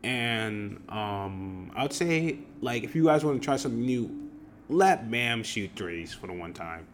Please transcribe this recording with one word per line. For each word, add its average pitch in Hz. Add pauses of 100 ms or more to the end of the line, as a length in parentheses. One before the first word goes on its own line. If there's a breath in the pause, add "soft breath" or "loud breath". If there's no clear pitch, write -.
And, 110
um, 98
I 131
would 143
say, 165 (200)
like, 120
if -
you 160
guys 151
wanna 143
try 139
something 120
new, 123 (360)
let 160
Bam 117
shoot 101
threes 85
for -
the 90
one 85
time. 82